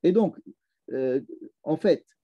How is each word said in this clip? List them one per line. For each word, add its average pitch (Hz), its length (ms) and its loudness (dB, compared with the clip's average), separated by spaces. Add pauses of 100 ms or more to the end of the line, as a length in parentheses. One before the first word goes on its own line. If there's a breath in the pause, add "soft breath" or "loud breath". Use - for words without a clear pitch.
Et 180 100 4
donc, 196 280 0 (520)
euh, 131 280 0 (420)
en 156 140 0
fait 175 300 2 (180)